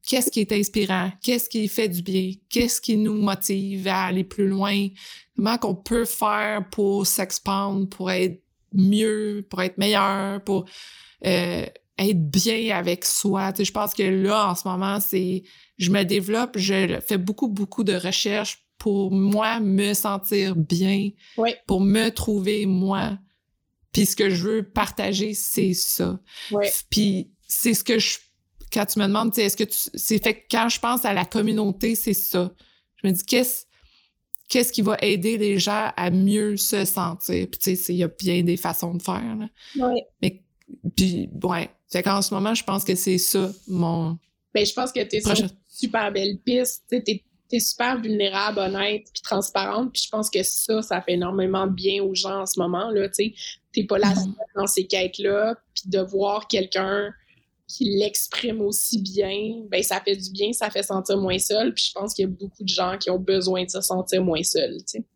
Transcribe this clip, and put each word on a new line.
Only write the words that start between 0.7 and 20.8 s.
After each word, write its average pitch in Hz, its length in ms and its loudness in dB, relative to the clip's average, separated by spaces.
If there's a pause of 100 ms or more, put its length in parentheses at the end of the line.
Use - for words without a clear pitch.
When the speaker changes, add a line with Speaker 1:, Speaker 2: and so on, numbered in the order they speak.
Speaker 1:
qu'est-ce 240 280 0
qui 214 180 -2
fait 220 220 0
du 175 120 -4
bien, 185 300 0 (180)
qu'est-ce 240 320 2
qui 226 160 2
nous 214 240 2
motive 196 640 -2
à 190 180 2
aller 185 180 0
plus 190 240 0
loin, 196 400 2 (480)
comment 226 220 2
qu'on 214 180 -2
peut 233 300 0
faire 208 680 0
pour 196 360 2
s'expandre, 196 840 -2
pour 190 220 -4
être 180 300 0 (320)
mieux, 208 760 4
pour 185 120 -4
être 185 160 -2
meilleur, 196 680 2
pour, 190 220 0 (600)
euh, 175 400 0 (340)
être 185 300 2
bien 220 460 0
avec 175 300 -2
soi. 190 480 0
Tu - 40 -8
sais, 196 80 2
je - 60 -2
pense 208 220 -2
que 208 100 0
là, 190 460 2
en 180 60 0
ce - 120 -6
moment, 190 320 0
c'est, 185 440 -2 (340)
je 175 140 0
me 196 120 4
développe, 208 540 0
je 196 480 0
fais 208 120 0
beaucoup, 208 320 -2
beaucoup 202 340 -2
de 196 100 2
recherches 190 720 -2 (140)
pour 196 320 0
moi, 208 480 2
me 202 340 2
sentir 196 640 0
bien, 190 560 2 (260)